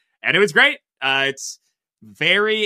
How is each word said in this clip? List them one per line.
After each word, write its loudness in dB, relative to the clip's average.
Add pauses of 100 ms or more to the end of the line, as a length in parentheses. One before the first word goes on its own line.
(240)
And 0
it 2
was 2
great. 4 (220)
Uh, -2
it's -12 (420)
very -2